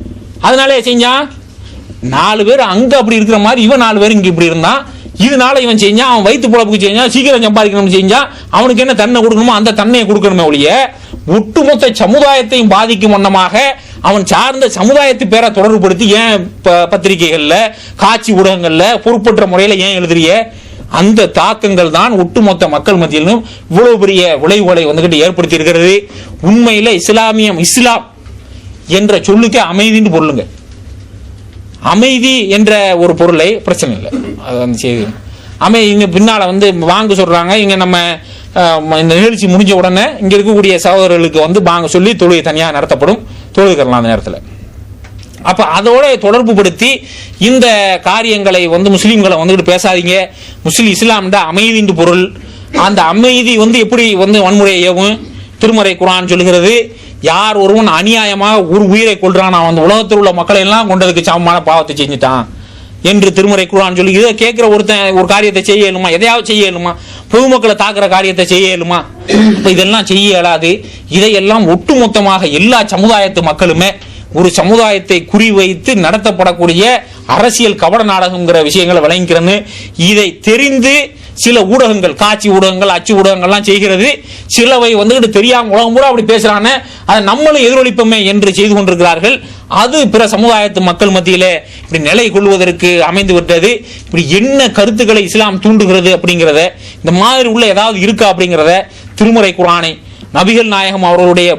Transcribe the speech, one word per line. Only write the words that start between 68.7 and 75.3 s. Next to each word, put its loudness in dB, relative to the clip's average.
இயலுமா? -2
அப்ப 0
இதெல்லாம் 0
செய்ய 0
இயலாது. 0
இதையெல்லாம் 2
ஒட்டுமொத்தமாக 0
எல்லா 2
சமுதாயத்து 0
மக்களுமே, 0
ஒரு 2
சமுதாயத்தை 0